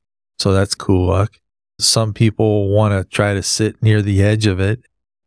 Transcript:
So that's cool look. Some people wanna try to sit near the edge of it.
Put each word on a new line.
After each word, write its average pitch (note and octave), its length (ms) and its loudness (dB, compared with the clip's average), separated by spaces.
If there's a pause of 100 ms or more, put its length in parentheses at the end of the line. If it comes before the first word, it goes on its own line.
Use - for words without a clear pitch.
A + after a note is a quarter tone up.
(380)
So G2 140 0
that's F#2+ 220 0
cool F2+ 320 0
look. F#2 320 -2 (400)
Some A2 340 -2
people G#2+ 580 0
wanna G2+ 340 2
try G#2 300 -2
to G2 80 -4
sit - 400 -4
near G#2+ 200 4
the G2 200 0
edge G#2+ 240 2
of F#2 140 0
it. G#2+ 200 -2 (460)